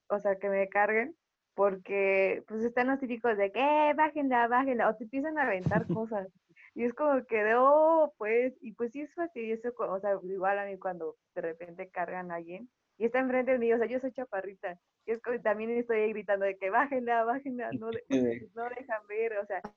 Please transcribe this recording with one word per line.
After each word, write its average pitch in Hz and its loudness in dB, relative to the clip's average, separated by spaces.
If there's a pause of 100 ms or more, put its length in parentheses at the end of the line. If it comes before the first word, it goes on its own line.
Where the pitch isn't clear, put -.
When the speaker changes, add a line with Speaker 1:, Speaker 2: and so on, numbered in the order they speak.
Speaker 1:
o 208 0
sea, 196 2
que 202 -2
me 196 2
carguen, 214 2 (380)
porque, 196 2
pues, 220 -4
están 240 0
los 269 0
típicos 233 -2
de 196 2
que, 214 -2
"Eh, 294 4
bájenla, 285 2
bájenla", 247 2
o 220 -4
te 247 -12
empiezan 277 -4
a 285 2
aventar 190 0
Speaker 2:
<laughs> - -8
Speaker 1:
cosas, 220 -4 (460)
y 233 -2
es 240 -2
como 277 2
que 220 0
de, 214 4
"Oh, 302 6
pues", 233 0
y 214 -14
pues 233 -4
sí 285 -8
es 294 -12
fastidioso, 240 -4
cu-, 220 -4
o 185 -2
sea, 202 0
igual 190 0
a 202 -4
mí 196 -10
cuando 175 -6 (180)
de 180 -6
repente 170 -10
cargan 180 -6
a 170 -6
alguien, 175 -12 (280)
y 214 0
está 240 2
enfrente 254 2
de 262 2
mí, 233 2
o 233 4
sea, 226 2
yo 247 -4
soy 254 -4
chaparrita, 190 -8 (280)
y 220 -4
es 226 -4
como, 247 -4
también 220 -2
estoy 240 0
ahí 214 2
gritando 202 -2
de 196 -2
que, 190 -4
"Bájenla, 240 0
bájenla", 247 -4
no 226 -8
de-, 226 -10
Speaker 2:
<laughs> 233 0
Sí. - -20
Speaker 1:
no 226 -8
dejan 233 -8
ver, 220 -2
o 202 -6
sea, 190 -6 (160)